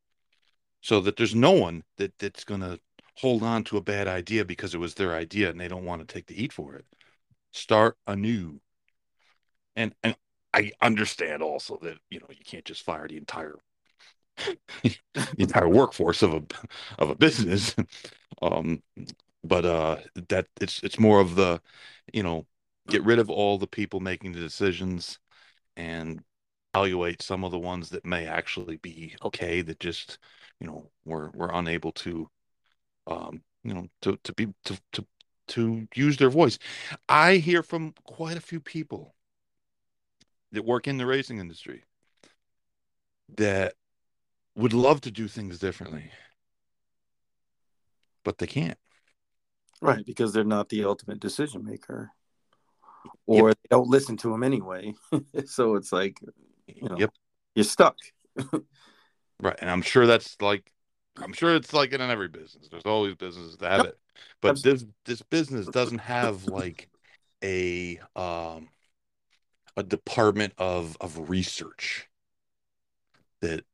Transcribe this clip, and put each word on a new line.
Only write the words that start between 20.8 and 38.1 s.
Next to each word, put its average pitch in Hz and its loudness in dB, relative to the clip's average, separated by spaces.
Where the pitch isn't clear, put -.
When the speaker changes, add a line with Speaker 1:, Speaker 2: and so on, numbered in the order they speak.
Speaker 1:
it's 101 -8
more 107 10
of 90 4
the, 90 4
you 107 -2
know, 82 -4
get 101 2
rid 117 6
of 104 2
all 101 2
the 95 -4
people 98 -6
making 92 -6
the 85 -10
decisions 90 -4
and 82 -10
evaluate 90 0
some 95 -6
of 90 -6
the 90 -4
ones 87 -8
that 90 -12
may 85 -4
actually 82 -8
be 82 -16
okay, 90 -4
that 80 -10
just, - -10
you - -14
know, 78 -16
were, 78 -8
were 85 -6
unable 82 -4
to, 85 -8
um, 82 -10
you 110 -8
know, 90 -8
to, - -2
to - -12
be, 110 -4
to, 98 -8
to, - -10
to 113 -2
use 143 2
their 131 8
voice. 139 6
I 160 8
hear 175 2
from 160 -6
quite 165 -10